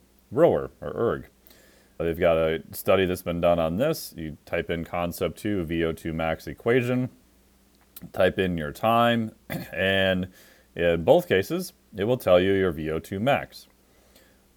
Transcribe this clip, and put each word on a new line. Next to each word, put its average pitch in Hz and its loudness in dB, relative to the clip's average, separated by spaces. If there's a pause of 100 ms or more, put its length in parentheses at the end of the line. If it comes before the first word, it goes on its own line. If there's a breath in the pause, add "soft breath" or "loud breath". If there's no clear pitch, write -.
(320)
rower 104 2 (100)
or - -10
erg. 90 -4 (680 soft breath)
They've 82 -2
got 85 4
a 80 0 (120)
study 95 2
that's 92 -4
been 85 -4
done 87 4
on 82 -2
this. 151 -4
You 78 -10
type 85 -4
in 85 -4
Concept 87 -4
two 104 -2
V 82 -2
O 82 0
two 80 -8
max 80 -4
equation, 123 0 (1040)
type 92 2
in 92 0
your 76 -6
time, 117 0 (220)
<clears throat> - -12
and 95 0 (480 soft breath)
in 85 2
both 147 4
cases, 156 0 (220)
it 95 -4
will 123 0
tell 90 6
you 95 4
your 95 2
V 78 -6
O 80 -4
two 95 -8
max. 110 -4 (880 soft breath)